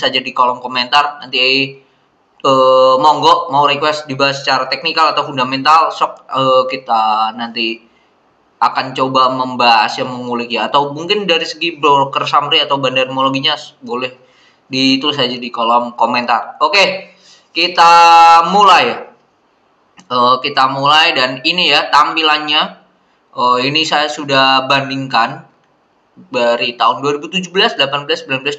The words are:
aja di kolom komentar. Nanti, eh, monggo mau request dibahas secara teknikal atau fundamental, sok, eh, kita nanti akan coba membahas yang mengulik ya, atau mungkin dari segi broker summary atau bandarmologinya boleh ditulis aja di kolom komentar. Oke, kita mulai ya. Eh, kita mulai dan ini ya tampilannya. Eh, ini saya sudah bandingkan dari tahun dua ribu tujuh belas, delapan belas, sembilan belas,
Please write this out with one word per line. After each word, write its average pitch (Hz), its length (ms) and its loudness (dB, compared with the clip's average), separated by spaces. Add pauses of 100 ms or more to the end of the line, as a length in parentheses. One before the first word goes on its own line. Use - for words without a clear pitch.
aja 127 160 -2
di 123 80 -10
kolom 123 320 0
komentar. 127 560 -2
Nanti, 131 560 -2 (720)
eh, 131 560 4
monggo 151 480 2
mau 143 160 0
request 151 400 -2
dibahas 139 400 -4
secara 131 240 -2
teknikal 156 480 -2
atau 147 80 -4
fundamental, 139 640 0
sok, - 400 -6
eh, 131 400 2
kita 110 640 -2
nanti 113 480 -8 (800)
akan 131 320 -2
coba 131 400 0
membahas 123 640 0
yang 131 160 -6
mengulik 120 400 -8
ya, 113 160 -4
atau 143 240 0
mungkin 185 320 -6
dari 160 240 -2
segi 160 320 -8
broker 147 480 0
summary 147 320 0
atau 143 160 -2
bandarmologinya 135 800 -2 (240)
boleh 127 320 -8 (560)
ditulis 135 480 -2
aja 123 160 -2
di 123 160 -10
kolom 120 480 -2
komentar. 120 640 -2
Oke, - 560 -2 (400)
kita 175 320 2 (640)
mulai 190 320 6
ya. 110 120 -4 (1120)
Eh, 123 320 2
kita 135 320 0
mulai 147 400 2
dan 131 320 -2
ini 170 240 -2
ya 151 240 0
tampilannya. 156 880 0 (560)
Eh, 123 320 0
ini 156 160 -2
saya 151 240 0
sudah 135 560 0
bandingkan 131 800 -2 (880)
dari 120 480 -2
tahun 120 240 0
dua 147 160 -2
ribu 160 80 -14
tujuh 180 240 -8
belas, 208 240 -2
delapan 147 320 -6
belas, 165 160 -6
sembilan 135 160 -6
belas, 143 200 -6